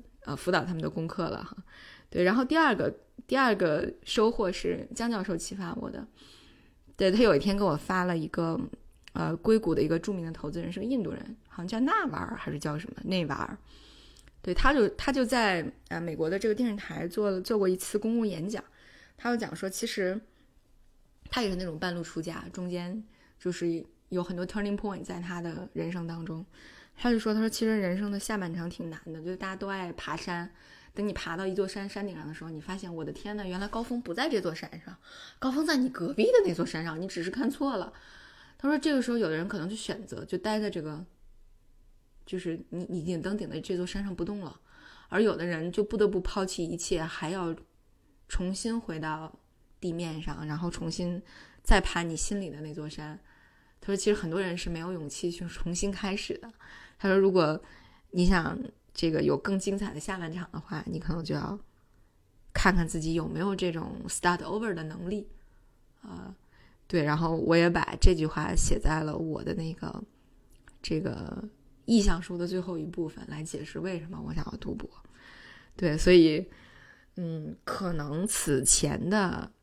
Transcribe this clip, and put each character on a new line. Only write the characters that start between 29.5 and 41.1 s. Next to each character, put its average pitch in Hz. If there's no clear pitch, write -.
都 196
爱 190
爬 -
山， 175
等 208
你 196
爬 165
到 190
一 185
座 190
山， 196
山 202
顶 180
上 151
的 156
时 165
候， 160
你 156
发 190
现， 180
我 160
的 147
天 208
呐， 208
原 185
来 202
高 233
峰 240
不 170
在 269
这 226
座 175
山 -
上， 180
高 262
峰 302
在 311
你 254
隔 254
壁 -
的 494
那 196
座 170
山 160
上， 165
你 190
只 175
是 180
看 277
错 269
了。 175
他 277
说 302
这 294
个 262
时 233
候 240
有 208
的 156
人 170
可 208
能 160
就 214
选 202
择 -
就 185
待 214
在 208
这 180
个， 156